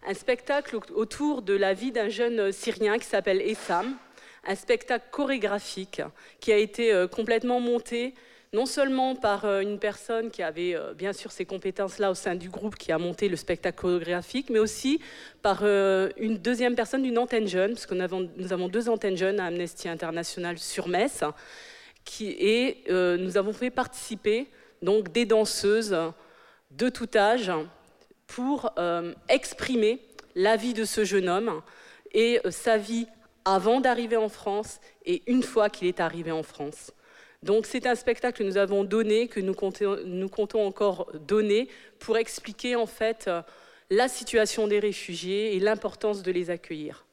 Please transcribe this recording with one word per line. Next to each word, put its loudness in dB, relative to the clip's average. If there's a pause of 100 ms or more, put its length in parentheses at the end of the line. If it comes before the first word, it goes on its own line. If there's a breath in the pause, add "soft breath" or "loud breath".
un -4
spectacle -2
au-, -2
autour 2
de 0
la 4
vie -2
d'un 0
jeune, 0
euh, 2
Syrien 0
qui -8
s'appelle 2
Essam, -2 (480 loud breath)
un -2
spectacle -2
chorégraphique -4 (380 loud breath)
qui 2
a 6
été, 2
euh, 4
complètement 0
monté, -2 (400 loud breath)
non 2
seulement 0
par, 0
euh, 2
une -4
personne -4
qui -8
avait, -2
euh, -6
bien -6
sûr -12
ces -8
compétences-là -2
au 0
sein -4
du -8
groupe -8
qui -6
a 2
monté 0
le -2
spectacle -4
chorégraphique, -2
mais 4
aussi 2 (420 loud breath)
par, 2
euh, 4
une -2
deuxième 0
personne 0
d'une 2
antenne 0
jeune, 2
parce -14
que -6
nous 0
avons, -4
nous -6
avons -2
deux 0
antennes 0
jeunes 2
à -2
Amnesty -6
International -6
sur -6
Metz, 0 (800 loud breath)
qui, -10
et, 2
euh, 4
nous 0
avons 0
fait -4
participer -2 (320 soft breath)
donc, 2
des 2
danseuses 2 (720 loud breath)
de 0
tout -6
âge 4 (720)
pour, -2
euh, -2 (160)
exprimer 0 (300)
la 4
vie -2
de -2
ce 0
jeune 2
homme -2 (500 loud breath)
et, 4
euh, -2
sa 2
vie -2 (380)
avant 4
d'arriver 2
en 2
France -6 (240 loud breath)
et -2
une 4
fois 2
qu'il -4
est -2
arrivé -4
en -4
France. -12 (520 loud breath)
Donc 4
c'est -4
un 4
spectacle -2
que 0
nous 0
avons 4
donné, 2
que -6
nous 0
comptons, -2
nous -4
comptons 0
encore 0
donner 2 (280 loud breath)
pour 0
expliquer -4
en 2
fait, -4
euh, -2 (480 loud breath)
la 4
situation 0
des 2
réfugiés -2
et 0
l'importance 0
de -4
les -2
accueillir. -10